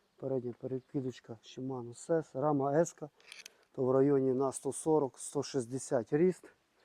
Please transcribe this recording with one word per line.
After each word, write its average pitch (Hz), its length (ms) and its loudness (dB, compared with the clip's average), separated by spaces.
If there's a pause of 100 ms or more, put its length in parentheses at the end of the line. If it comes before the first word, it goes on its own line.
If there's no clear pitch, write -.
(160)
Передня 127 440 -4
перекидочка 127 840 -8
Shimano 127 520 -8
сес, 165 400 -2
рама 143 460 2
еска, 156 300 -2 (640)
то 135 120 -2
в 127 60 4
районі 135 440 6
на 135 180 0
сто 131 200 -6
сорок, 151 460 0
сто - 240 -6
шістдесят 127 680 -4
ріст. 170 400 0 (320)